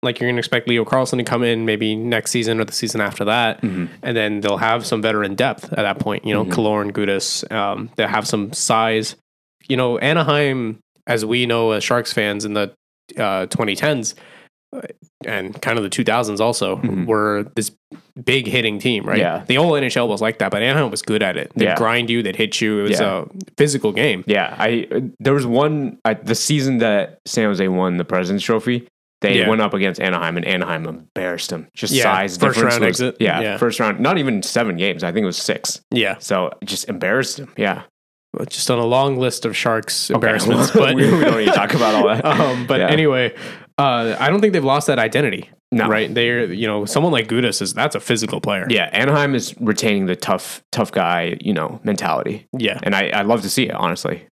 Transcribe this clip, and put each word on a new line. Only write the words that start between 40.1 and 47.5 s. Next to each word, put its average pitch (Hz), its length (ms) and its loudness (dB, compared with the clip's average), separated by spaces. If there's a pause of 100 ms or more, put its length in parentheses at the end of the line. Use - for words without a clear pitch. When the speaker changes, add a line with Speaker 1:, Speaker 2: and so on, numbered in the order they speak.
Speaker 2:
Okay, - 40 0
Speaker 1:
embarrassments, 110 600 2
Speaker 2:
well, 220 100 8
<laughs> - 20 4
Speaker 1:
but - 80 4
Speaker 2:
we, 147 160 6
we 175 120 6
don't - 140 4
need 110 80 2
to 370 80 6
talk 101 200 2
about 113 220 4
all 104 120 4
that. 110 180 2
Speaker 1:
<laughs> 151 140 2
Um, 127 280 2
but 131 140 2
Speaker 2:
Yeah. - 80 2
Speaker 1:
anyway, 139 440 2 (460)
uh, 120 400 2
I 139 100 4
don't 196 120 4
think 208 120 6
they've 160 100 2
lost 139 240 2
that 131 120 4
identity. 113 500 0 (220)
Speaker 2:
No. 113 160 2
Speaker 1:
Right? 107 260 2
They're, 120 320 2
you 101 220 -4
know, 104 180 -2
someone 156 260 2
like 120 160 2
Gudas 120 340 0